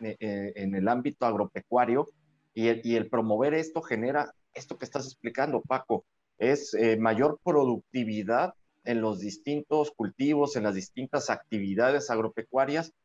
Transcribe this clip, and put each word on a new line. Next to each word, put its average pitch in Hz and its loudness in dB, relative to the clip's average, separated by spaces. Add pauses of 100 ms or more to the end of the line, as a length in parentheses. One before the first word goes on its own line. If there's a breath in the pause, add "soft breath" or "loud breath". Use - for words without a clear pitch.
eh, 110 -8
eh, 101 -4
en 98 -4
el 95 2
ámbito 123 0
agropecuario, 117 0 (460)
y 113 2
el, 113 2
y 117 2
el 110 0
promover 117 2
esto 160 -2
genera 131 -2 (220)
esto 127 -14
que 131 -10
estás 131 -6
explicando, 131 -4
Paco, - -2 (320)
es, 143 2
eh, 113 4
mayor 113 2
productividad 123 0 (300)
en 117 0
los 107 -2
distintos 147 -2
cultivos, 139 0
en 110 0
las 101 0
distintas 127 -6
actividades 113 0
agropecuarias. 131 -2 (120)